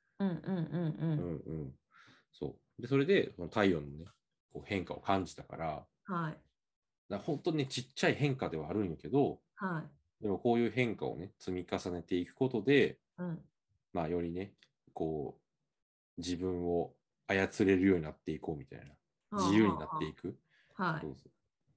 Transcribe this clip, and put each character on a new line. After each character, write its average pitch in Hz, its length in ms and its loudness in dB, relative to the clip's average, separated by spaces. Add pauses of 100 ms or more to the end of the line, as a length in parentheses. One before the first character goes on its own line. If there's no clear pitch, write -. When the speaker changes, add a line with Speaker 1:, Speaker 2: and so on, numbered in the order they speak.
(200)
Speaker 1:
う 196 60 0
ん - 20 2
う 180 40 0
ん 165 40 -4
う - 20 -6
ん - 60 -12
う 165 640 -4
ん。 151 120 0 (280)
Speaker 2:
う 80 60 -8
ん 80 80 -6
う - 20 -6
ん。 - 120 -12 (560)
そ - 280 -10 (180)
う。 - 40 -16
で、 123 60 -10
そ 135 100 4
れ 139 80 4
で、 185 300 4
そ 90 60 -10
の 82 80 -6
体 98 260 4
温 73 160 -4
の 73 60 -12
ね、 82 80 -14 (480)
こ - 60 -12
う - 60 -14
変 92 200 -4
化 - 80 -8
を - 60 -12
感 95 260 2
じ - 100 -10
た - 80 -12
か - 140 -16
ら、 78 300 -6 (160)
Speaker 1:
は 170 260 -4
い。 156 40 -8
Speaker 2:
だ - 40 -20
か - 0 - (720)
ら 101 100 -4
本 151 200 -4
当 170 120 -2
に 156 60 0
ね、 135 80 2
ち 131 160 -6
っ - 140 -10
ち - 80 -6
ゃ 170 60 6
い 120 60 4
変 139 200 2
化 87 140 -2
で 80 80 -4
は 76 120 -4
あ 90 40 -2
る 104 100 2
ん 87 80 -2
や 76 60 -8
け 76 120 -12
ど、 113 300 2 (160)
Speaker 1:
は 175 280 -4 (380)
い。 - 20 -12
Speaker 2:
で 104 60 0
も 92 80 0
こ 120 160 2
う 117 60 4
い 117 80 4
う 101 40 -2
変 117 240 0
化 67 120 -4
を 58 100 -6
ね、 92 220 -10
積 - 120 -8
み 90 160 -4
重 92 220 -4
ね 87 140 -4
て 95 120 -2
い 90 120 0
く - 80 -20
こ 131 120 2
と 120 140 -2
で、 117 380 4 (180)
Speaker 1:
う 180 60 -8
ん。 170 160 -6 (540)
Speaker 2:
ま 87 100 0
あ、 78 40 -2
よ 87 140 -2
り 85 100 -4
ね、 95 220 -8 (400)
こ 78 460 -4 (760)
う、 90 40 -10
自 87 160 -4
分 87 300 -2
を 85 260 0 (340)
操 98 380 2
れ 95 120 8
る 95 100 6
よ 95 80 8
う - 20 4
に 80 60 -2
な 76 80 -8
っ - 40 -12
て - 160 -8
い 76 80 -6
こ 82 140 -6
う 73 40 -10
み 67 80 -12
た - 100 -18
い 58 40 -14
な。 65 60 -20
Speaker 1:
は - 580 -8
あ 95 40 4
Speaker 2:
自 101 80 6
由 110 120 8
に 78 120 2
な 76 60 -8
っ - 140 -6
て 78 60 -4
い - 80 -8
く。 - 240 -10 (380)
Speaker 1:
は 180 140 -2
あ。 156 40 0
は 151 60 -4
い。 - 20 -12
Speaker 2:
そ 78 60 -8
う - 80 -10
そ - 120 -20
う。 - 40 -20 (460)